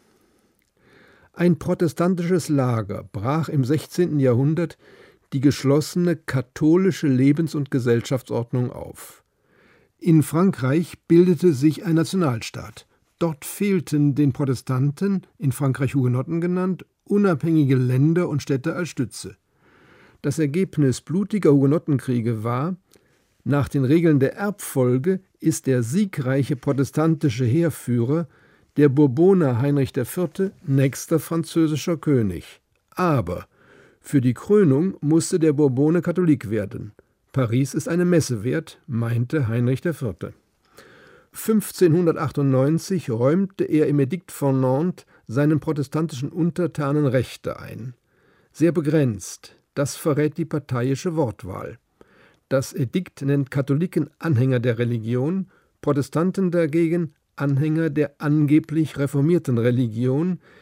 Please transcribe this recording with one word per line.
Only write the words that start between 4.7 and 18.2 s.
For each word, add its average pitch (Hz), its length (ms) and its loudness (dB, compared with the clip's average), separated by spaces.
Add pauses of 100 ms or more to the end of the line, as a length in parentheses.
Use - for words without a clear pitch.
die 135 100 -2
geschlossene 147 760 2
katholische 160 920 0
Lebens- 143 480 2
und 143 160 -4
Gesellschaftsordnung 120 1000 -2
auf. - 520 -16 (720)
In 160 240 4
Frankreich 151 840 -2
bildete 175 460 6
sich 151 340 0
ein 165 80 2
Nationalstaat. 147 880 -4 (320)
Dort 160 260 -4
fehlten 151 720 0
den 143 180 2
Protestanten, 143 920 -2 (140)
in 143 120 0
Frankreich 135 440 -2
Hugenotten 131 440 0
genannt, 180 460 -2 (200)
unabhängige 165 680 2
Länder 135 560 2